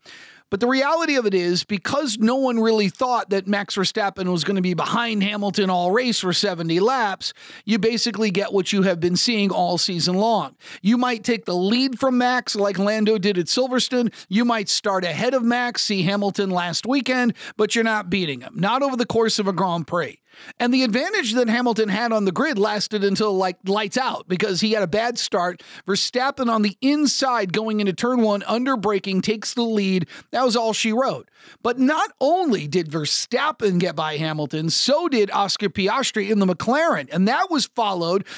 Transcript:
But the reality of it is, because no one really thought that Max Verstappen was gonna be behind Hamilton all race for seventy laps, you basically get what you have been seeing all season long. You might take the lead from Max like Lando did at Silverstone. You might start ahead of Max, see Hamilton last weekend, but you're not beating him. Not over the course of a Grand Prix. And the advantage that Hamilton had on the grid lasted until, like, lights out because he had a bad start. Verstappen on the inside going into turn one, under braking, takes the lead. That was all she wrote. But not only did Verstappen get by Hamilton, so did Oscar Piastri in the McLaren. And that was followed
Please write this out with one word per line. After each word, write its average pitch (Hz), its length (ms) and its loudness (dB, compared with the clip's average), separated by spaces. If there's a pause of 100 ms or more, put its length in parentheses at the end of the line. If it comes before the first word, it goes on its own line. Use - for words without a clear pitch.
(500)
But 196 100 -2
the 240 80 2
reality 285 480 2
of 240 100 0
it 196 80 0
is, 175 300 0
because 226 540 -2
no 226 180 2
one 254 240 2
really 220 280 2
thought 240 420 -2
that 196 180 -2
Max 202 260 -2
Verstappen 190 560 -2
was 165 140 0
gonna 190 160 -2
be 180 140 0
behind 208 500 -2
Hamilton 202 440 -2
all 180 220 0
race 233 300 0
for 185 120 -2
seventy 170 460 0
laps, 214 540 0 (320)
you 214 140 2
basically 220 520 0
get 190 220 -2
what 196 200 0
you 202 100 2
have 180 180 2
been 175 160 0
seeing 202 340 2
all 180 280 0
season 180 360 -2
long. 196 400 0 (260)
You 214 160 4
might 247 280 -2
take 226 220 -2
the 180 100 -2
lead 233 420 0
from 254 200 2
Max 247 360 0
like 202 240 0
Lando 214 400 2
did 190 200 0
at 170 80 0
Silverstone. 247 680 0 (160)
You 220 160 2
might 226 240 0
start 190 360 -2
ahead 196 300 -2
of 254 80 2
Max, 240 400 0
see 196 200 0
Hamilton 196 480 0
last 175 360 -2
weekend, 254 480 2 (220)
but 214 180 0
you're 226 80 0
not 214 280 0
beating 156 320 -2
him. - 120 -18
Not 226 280 0
over 269 140 0
the 233 100 0
course 220 340 2
of 202 80 0
a 202 40 -2
Grand 170 360 -2
Prix. 170 320 -4 (380)
And 240 160 2
the 262 80 4
advantage 262 520 0
that 247 140 2
Hamilton 220 400 2
had 220 220 0
on 214 140 0
the 185 80 2
grid 240 260 0
lasted 208 460 0
until, 202 300 2
like, 185 220 0 (100)
lights 202 300 0
out 240 300 -2
because 180 340 0
he 214 120 2
had 214 100 2
a 180 60 0
bad 226 280 0
start. 180 460 -2 (240)
Verstappen 247 640 0
on 220 120 2
the 208 180 0
inside 262 720 2
going 214 260 -2
into 202 140 0
turn 240 280 0
one, 208 280 2
under 254 280 0
braking, 190 460 0
takes 214 320 -4
the 240 80 0
lead. 196 460 0 (240)
That 247 100 0
was 233 140 2
all 226 160 0
she 220 200 0
wrote. 226 380 -2 (320)
But 247 160 -2
not 311 320 2 (100)
only 277 460 2
did 160 240 -2
Verstappen 196 880 -2
get 180 160 0
by 156 220 -2
Hamilton, 156 540 -4
so 302 360 2
did 240 240 2
Oscar 202 380 -2
Piastri 208 600 -2
in 208 120 2
the 185 120 4
McLaren. 247 600 0
And 185 160 2
that 330 200 0
was 311 180 0
followed 190 600 -2 (120)